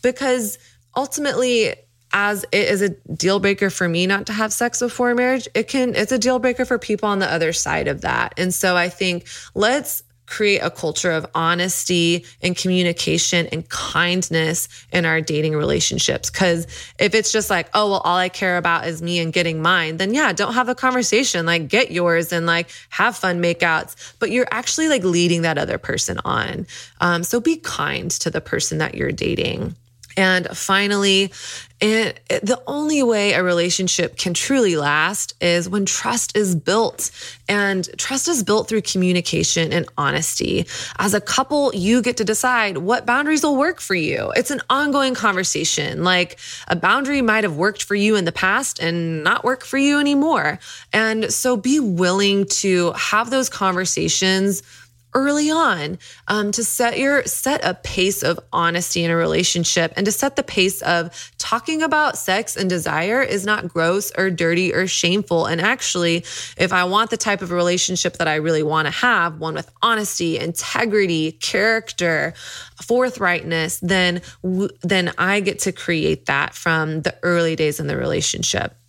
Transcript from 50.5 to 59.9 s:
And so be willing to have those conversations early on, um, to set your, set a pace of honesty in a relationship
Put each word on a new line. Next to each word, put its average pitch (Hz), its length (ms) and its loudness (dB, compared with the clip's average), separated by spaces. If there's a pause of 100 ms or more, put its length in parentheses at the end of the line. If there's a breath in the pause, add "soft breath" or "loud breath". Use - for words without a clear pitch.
And 220 420 0
so 254 220 0
be 254 240 2
willing 196 680 2 (160)
to 180 300 2
have 226 380 0
those 262 180 0
conversations 190 1120 0 (540 loud breath)
early 285 320 2
on, 190 480 2 (300 loud breath)
um, 208 240 0
to 220 140 -2
set 240 340 0
your, 277 260 2
set - 400 -2
a 185 80 0
pace - 520 -2
of 170 160 0 (120)
honesty 170 520 0
in 165 80 0
a 165 40 2
relationship 165 800 2